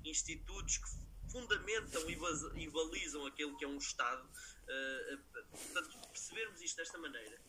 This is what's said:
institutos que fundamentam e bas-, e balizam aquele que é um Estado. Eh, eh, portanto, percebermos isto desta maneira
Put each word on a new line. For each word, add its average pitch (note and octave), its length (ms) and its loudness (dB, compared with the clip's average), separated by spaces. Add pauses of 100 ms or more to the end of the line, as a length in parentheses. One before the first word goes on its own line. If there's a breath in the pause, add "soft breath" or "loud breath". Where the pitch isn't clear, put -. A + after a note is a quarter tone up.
institutos - 720 2
que - 100 -4 (420)
fundamentam G#3 800 4
e E3+ 60 0
bas-, D3+ 400 2
e E3 120 0
balizam D#3 580 2
aquele C#3+ 300 0
que D3 80 -2
é C#3+ 40 0
um C#3+ 100 0
Estado. C3 500 2 (400 loud breath)
Eh, C3+ 500 0 (160)
eh, A#2 160 -4
portanto, - 580 -4
percebermos G#3 520 -4
isto E3+ 160 -2
desta E3 220 -4
maneira A#2+ 500 -6